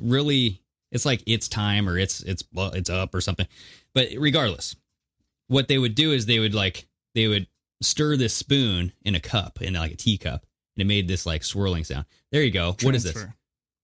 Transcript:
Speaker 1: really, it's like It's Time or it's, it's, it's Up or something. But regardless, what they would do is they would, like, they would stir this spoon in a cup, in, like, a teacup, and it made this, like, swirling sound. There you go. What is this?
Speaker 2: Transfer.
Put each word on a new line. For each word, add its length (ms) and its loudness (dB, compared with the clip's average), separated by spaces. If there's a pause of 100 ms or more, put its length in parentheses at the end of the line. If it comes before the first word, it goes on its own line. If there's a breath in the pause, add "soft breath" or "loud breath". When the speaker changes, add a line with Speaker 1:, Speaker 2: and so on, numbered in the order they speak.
Speaker 1:
really, 520 2 (300)
it's 140 -4
like 200 0
It's 220 0
Time 400 0
or 100 0
it's, 240 -2
it's, 220 -6 (100)
it's 360 -4
Up 260 -4
or 60 0
something. 260 -2 (460 loud breath)
But 240 2
regardless, 580 0 (720)
what 220 2
they 80 4
would 180 2
do 160 4
is 140 2
they 140 4
would, 140 2
like, 320 0 (300)
they 120 4
would 200 2 (340)
stir 360 2
this 160 2
spoon 580 0 (140)
in 100 2
a 60 0
cup, 400 -4
in, 140 -4
like, 180 -2
a 40 -12
teacup, 480 -2 (300)
and 60 -4
it 40 2
made 220 2
this, 180 -2
like, 200 -4
swirling 400 -2
sound. 200 -6 (260 soft breath)
There 120 2
you 80 2
go. 300 0
What 140 4
is 80 0
this? 100 -4
Speaker 2:
Transfer. 220 -10 (480)